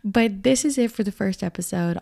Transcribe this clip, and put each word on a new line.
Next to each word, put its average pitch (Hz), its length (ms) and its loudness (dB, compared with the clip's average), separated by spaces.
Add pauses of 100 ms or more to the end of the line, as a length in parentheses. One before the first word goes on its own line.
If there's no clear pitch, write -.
But 208 400 2
this 262 200 4
is 294 140 0
it 233 140 2
for - 120 -2
the 196 80 -4
first 190 320 -4
episode 175 580 -2